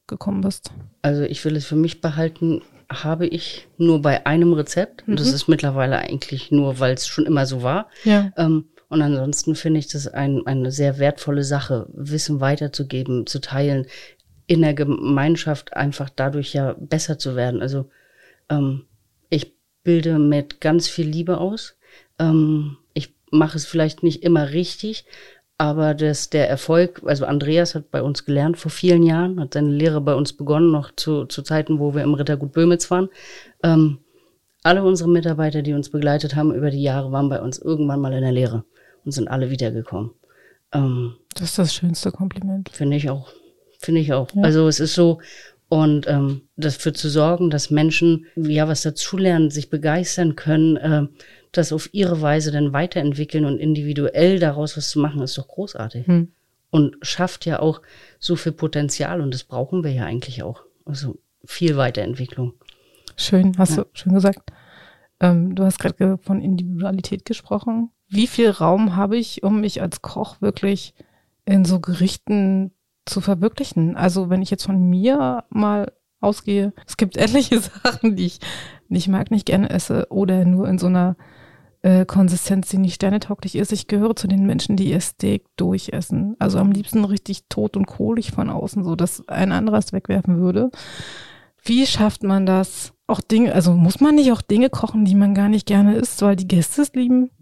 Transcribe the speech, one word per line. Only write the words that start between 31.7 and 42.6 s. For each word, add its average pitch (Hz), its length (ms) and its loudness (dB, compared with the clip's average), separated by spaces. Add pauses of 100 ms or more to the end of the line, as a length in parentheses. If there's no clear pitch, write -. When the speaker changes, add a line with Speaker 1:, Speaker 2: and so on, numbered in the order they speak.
Speaker 2:
wo 143 140 0
wir 147 100 -2
im 147 100 2
Rittergut 143 400 -2
Böhmitz 170 360 2
waren. 185 200 0 (520)
Ähm, 156 380 4 (640)
alle 185 200 4
unsere 175 260 2
Mitarbeiter, 160 520 0
die 147 120 -2
uns 143 160 -4
begleitet 147 460 -2
haben 151 180 2
über 143 180 0
die 139 100 -4
Jahre, 135 300 -2
waren 139 180 0
bei 135 120 -4
uns 127 180 -8
irgendwann 147 420 -2
mal 131 120 -2
in 131 80 -2
der 127 100 0
Lehre 117 320 -2 (420)
und 147 60 -8
sind 127 160 -4
alle 131 240 -4
wiedergekommen. 117 600 -6 (600)
Ähm, 123 420 -2 (180)
Speaker 1:
Das 170 160 -8
ist - 100 -6
das 165 140 0
schönste 175 380 -2
Kompliment. 190 580 -6